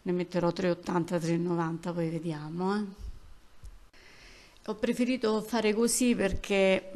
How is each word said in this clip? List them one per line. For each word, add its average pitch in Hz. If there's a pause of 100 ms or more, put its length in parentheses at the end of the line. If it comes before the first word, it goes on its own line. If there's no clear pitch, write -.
ne 185
metterò 175
tre 180
ottanta, 175
tre 165
novanta, 170
poi 170
vediamo, 165
eh. 202 (1600)
Ho 214
preferito 240
fare 214
così 233
perché 190